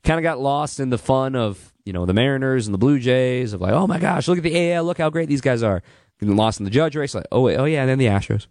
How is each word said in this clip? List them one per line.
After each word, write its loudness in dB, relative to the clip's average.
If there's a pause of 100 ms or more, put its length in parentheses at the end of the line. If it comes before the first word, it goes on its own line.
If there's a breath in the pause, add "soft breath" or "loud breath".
kinda 2
got -2
lost -2
in -2
the 0
fun 0
of, -4 (120)
you -8
know, -2
the 2
Mariners 0
and -4
the -2
Blue 4
Jays, 0
of -8
like, 0
"Oh 2
my -2
gosh, -2
look 2
at -6
the -2
A 2
L, -2
look -2
how 0
great -4
these 0
guys 0
are." 0 (380 soft breath)
And 2
lost 2
in -6
the -4
Judge 0
race, -6
like, -6
"Oh 2
wait, 2
oh 0
yeah," 0
and 0
then 0
the 2
Astros. 0